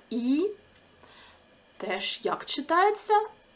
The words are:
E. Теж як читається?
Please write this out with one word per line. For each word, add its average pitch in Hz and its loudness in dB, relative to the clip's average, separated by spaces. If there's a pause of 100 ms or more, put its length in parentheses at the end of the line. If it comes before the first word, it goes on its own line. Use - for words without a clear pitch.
(120)
E. 262 0 (1300)
Теж - -6
як 170 -4
читається? 403 2 (360)